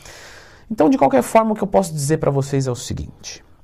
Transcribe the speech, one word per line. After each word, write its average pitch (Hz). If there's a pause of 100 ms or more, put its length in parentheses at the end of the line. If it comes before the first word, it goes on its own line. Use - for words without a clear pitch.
(720)
Então, 285
de 269
qualquer 269
forma, 220
o -
que 214
eu 196
posso 190
dizer 151
pra 156
vocês 139
é 127
o 123
seguinte. - (220)